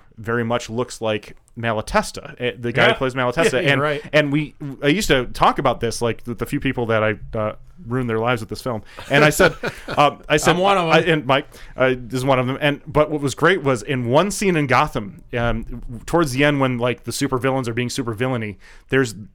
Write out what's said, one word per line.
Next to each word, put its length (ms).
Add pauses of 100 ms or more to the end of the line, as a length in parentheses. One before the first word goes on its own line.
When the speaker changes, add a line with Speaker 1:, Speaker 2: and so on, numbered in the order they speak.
(180)
Speaker 1:
very 280
much 240
looks 320
like 340 (220)
Malatesta, 800
eh, 180
the 140
guy 160
Speaker 2:
Yeah. 60
Speaker 1:
who 60
plays 160
Malatesta. 380
Speaker 2:
<laughs> 0
Yeah, 80
you're 100
Speaker 1:
And, 100
Speaker 2:
right. 200 (120)
Speaker 1:
and 180
we, 240 (280)
I 40
used 220
to 180
talk 320
about 200
this, 220
like, 240
with 140
the 60
few 140
people 280
that 160
I, 140 (200)
uh, 180 (320)
ruined 220
their 100
lives 220
with 80
this 120
film. 220 (260)
And 160
I 60
said, 220 (200)
Speaker 2:
<laughs> 240
Speaker 1:
um, 320
I 80
said, 180
Speaker 2:
I'm 60
one 160
of 100
'em. 60
Speaker 1:
I, 80
and 240
Mike, 220 (280)
uh, 200 (160)
is 120
one 160
of 80
them. 140
And, 260
but 240
what 100
was 140
great 280
was 200
in 240
one 240
scene 240
in 120
Gotham, 560 (140)
um, 440 (240)
towards 280
the 120
end 160
when, 160
like, 260
the 80
supervillains 560
are 60
being 160
supervillainy, 680 (320)
there's, 260 (200)